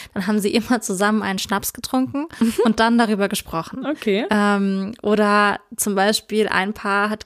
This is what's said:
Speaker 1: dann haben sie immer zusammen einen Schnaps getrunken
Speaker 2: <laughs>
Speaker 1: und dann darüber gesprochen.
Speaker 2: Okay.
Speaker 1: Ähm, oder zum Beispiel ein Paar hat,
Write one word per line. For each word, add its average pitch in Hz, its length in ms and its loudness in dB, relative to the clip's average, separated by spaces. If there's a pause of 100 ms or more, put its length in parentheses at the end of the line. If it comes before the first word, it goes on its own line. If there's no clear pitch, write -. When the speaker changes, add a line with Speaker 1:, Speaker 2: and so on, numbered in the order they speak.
(140)
Speaker 1:
dann 196 120 -4
haben 214 140 2
sie 196 140 0
immer 233 260 0
zusammen 208 420 0
einen 196 180 -4
Schnaps - 340 -4
getrunken 262 540 -4 (120)
Speaker 2:
<laughs> 226 240 2
Speaker 1:
und 220 160 4
dann 233 180 4
darüber 208 300 2
gesprochen. - 580 -6
Speaker 2:
Okay. 294 440 -2
Speaker 1:
Ähm, 202 720 0
oder 208 580 2 (160)
zum 202 200 -2
Beispiel 208 520 2
ein 190 240 -2
Paar 202 380 -2
hat, 214 160 -6